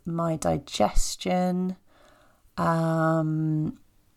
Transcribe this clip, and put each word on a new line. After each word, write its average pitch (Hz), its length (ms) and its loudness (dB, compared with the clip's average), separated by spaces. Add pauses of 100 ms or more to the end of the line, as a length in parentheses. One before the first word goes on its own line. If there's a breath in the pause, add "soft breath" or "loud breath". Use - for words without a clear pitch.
my 165 320 -2
digestion. 180 1400 0 (840 soft breath)
Um, 160 1200 0 (380)